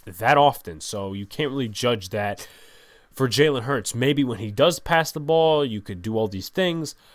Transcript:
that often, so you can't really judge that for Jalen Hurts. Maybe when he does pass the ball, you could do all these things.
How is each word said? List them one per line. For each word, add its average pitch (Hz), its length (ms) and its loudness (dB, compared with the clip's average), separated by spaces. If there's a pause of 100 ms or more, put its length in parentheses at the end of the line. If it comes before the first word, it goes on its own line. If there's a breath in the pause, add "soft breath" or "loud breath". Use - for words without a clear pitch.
that 117 320 4
often, 131 420 2
so 98 320 -6
you 98 140 -8
can't 147 240 -4
really 135 180 -4
judge 107 420 -2
that 104 360 -4 (680 loud breath)
for 131 160 0
Jalen 131 360 2
Hurts. 131 300 -4
Maybe 139 280 2
when 123 160 -2
he 104 140 -8
does 147 260 4
pass 165 320 0
the 160 100 -8
ball, 156 440 2
you 110 160 -4
could 98 200 -10
do 110 160 -4
all 110 120 2
these 95 200 -8
things. 165 460 -2 (200 soft breath)